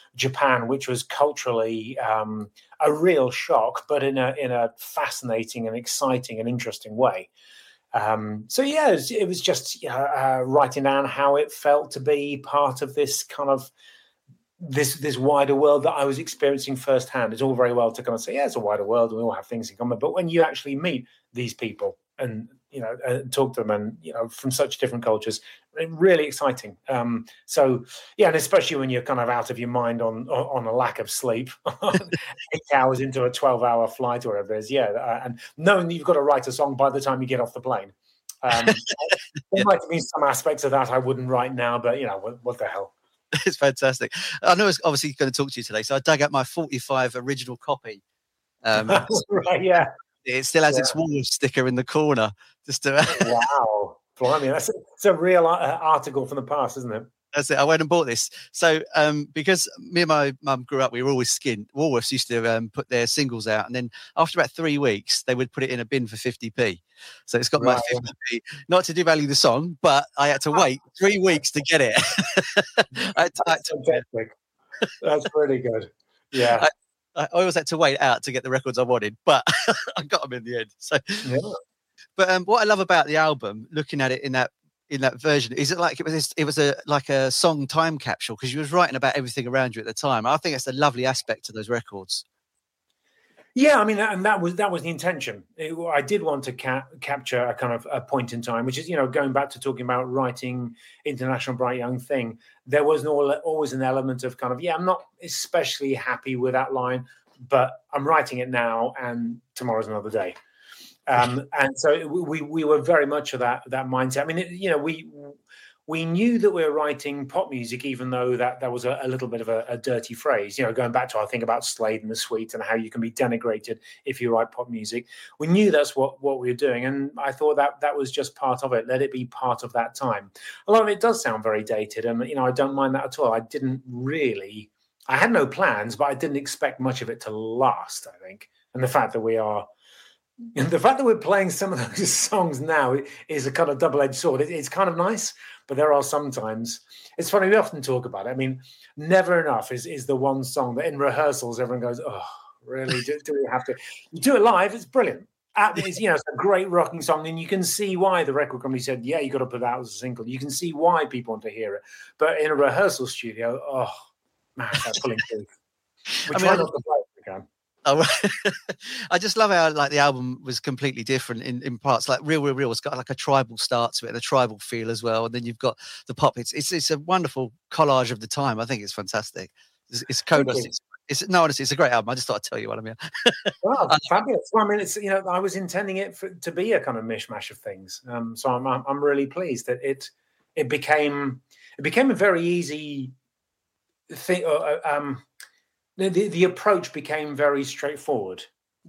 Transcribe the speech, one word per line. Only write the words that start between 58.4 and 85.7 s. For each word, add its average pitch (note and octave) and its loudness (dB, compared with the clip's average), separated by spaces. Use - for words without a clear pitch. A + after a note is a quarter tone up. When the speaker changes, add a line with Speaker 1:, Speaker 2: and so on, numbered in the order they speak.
Speaker 2:
So, D#3+ 4
um, D3+ 4
because F3 2
me F3 0
and E3+ 2
my C#3+ 4
mum C3 0
grew C3+ 0
up, C3 0
we A#2+ -4
were C3 2
always B2+ 2
skint. G#2+ -2
Woolworths C#3 0
used C3 -2
to, A#2 0
um, A2+ 0
put - -8
their A#2+ 2
singles A#2+ -2
out, G#2+ 0
and A#2+ -12
then A#2+ -4
after E3 2
about - 2
three D#3 -2
weeks, A2+ 0
they B2+ 0
would B2 -2
put C3 -4
it C3 -4
in B2 -4
a A#2 -6
bin B2+ -2
for G#2+ -12
fifty A#2 -6
p. G2+ -2
So A#2+ 0
it's B2 0
got D3 2
my B2+ 6
Speaker 1:
Right, A#2+ 2
yeah. B2 0
Speaker 2:
fifty A#2 -12
p. A#2 -4
Not F3+ 4
to E3+ -4
devalue D#3+ 4
the C#3 0
song, C#3+ 2
but C#3+ 6
I C#3+ 4
had C#3 2
to D#3 -2
wait D3 4
three G3 4
weeks F3+ 4
to D3 0
get D3+ 4
it. A#2 4
<laughs> - 0
I D#3+ 4
had F3 0
to, - -4
I E3+ 4
had D#3 2
Speaker 1:
That's - -8
Speaker 2:
to - -4
Speaker 1:
fantastic. B2 -2
That's D3+ 2
really C#3+ 2
good. A2 -4
Yeah. A#2+ 4
Speaker 2:
I, D3 -2
I D#3 -4
always F3 4
had D#3+ 0
to D#3+ -2
wait C#3 4
out C3 4
to C#3 -8
get B2 -4
the C3 -4
records C3 -2
I B2+ 4
wanted, A2 0
but C#3 6
<laughs> - -2
I E3+ -4
got D3+ -2
'em C3 -8
in A#2+ -8
the A#2+ -4
end. A2 -6
So, - -2
Speaker 1:
Yeah. B2+ -2
Speaker 2:
but, F#3 2
um, F#3 2
what A3+ 4
I G#3 2
love G#3 4
about F3 4
the D3+ 2
album, A#2+ 0
looking D3+ -4
at C3 2
it C3 -4
in C#3 -4
that, - 0
in C#3 -4
that A#2+ 0
version, C#3 2
is C#3+ 0